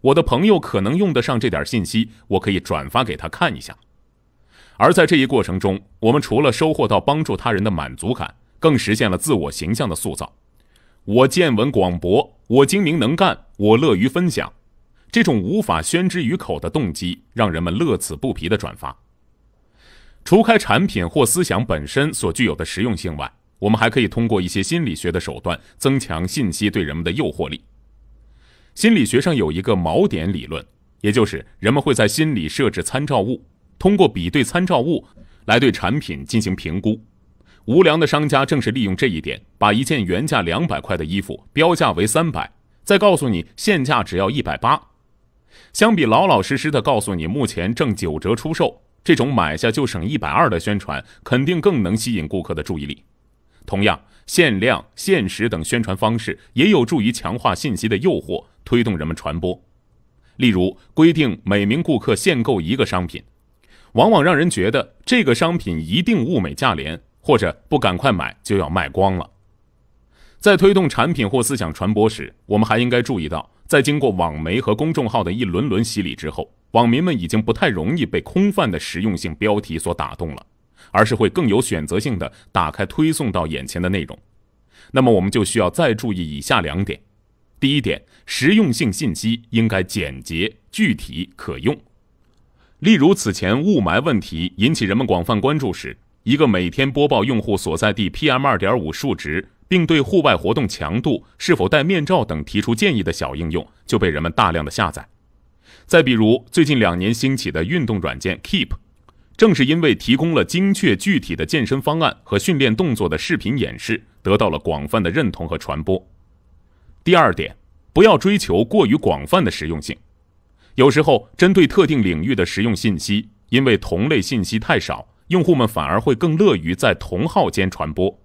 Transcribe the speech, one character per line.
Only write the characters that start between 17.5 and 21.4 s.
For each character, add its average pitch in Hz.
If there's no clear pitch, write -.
人 80
们 87
乐 123
此 -
不 117
疲 80
地 107
转 67
发。 65
除 208
开 226
产 151
品 90
或 131
思 175